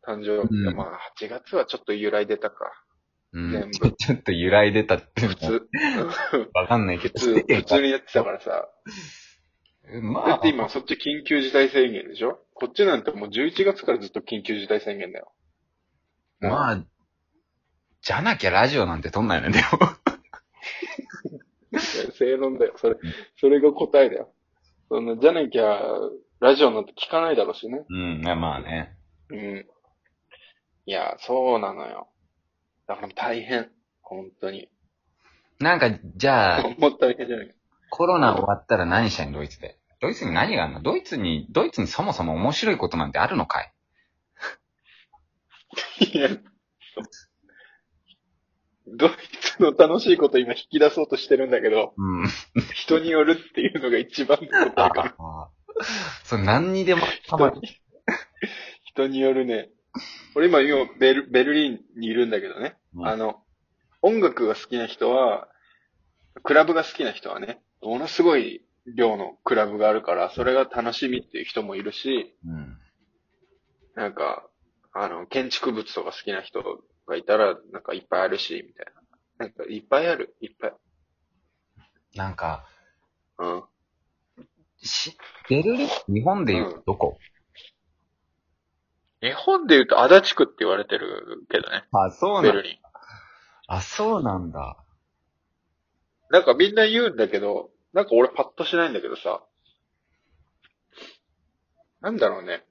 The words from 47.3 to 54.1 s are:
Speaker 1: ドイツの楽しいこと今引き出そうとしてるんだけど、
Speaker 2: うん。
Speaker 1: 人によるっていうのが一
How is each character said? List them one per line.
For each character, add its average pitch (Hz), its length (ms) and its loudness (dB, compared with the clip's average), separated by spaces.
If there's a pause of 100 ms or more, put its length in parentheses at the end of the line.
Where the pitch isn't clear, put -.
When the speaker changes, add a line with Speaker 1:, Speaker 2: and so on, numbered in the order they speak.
Speaker 1:
ド 117 200 2
イ - 20 8 (320)
ツ - 220 -2
の 151 80 6
楽 156 300 8
し 185 120 4
い 170 40 4
こ 147 120 4
と 131 80 4
今 120 160 2
引 - 160 -10
き 151 100 0
出 147 100 8
そ 156 140 0
う 147 40 -2
と 135 100 -2
し - 100 -10
て 139 80 6
る 131 120 2
ん - 20 -6
だ 123 120 2
け 110 80 2
ど、 107 280 2
Speaker 2:
う 92 260 -2
ん。 - 40 0 (460)
Speaker 1:
人 - 260 2
に 165 100 -4
よ 156 140 4
る 151 80 4
っ 170 40 6 (180)
て - 80 -2
い 127 80 2
う 160 100 -6
の 131 100 -2
が 117 80 2
一 123 280 -4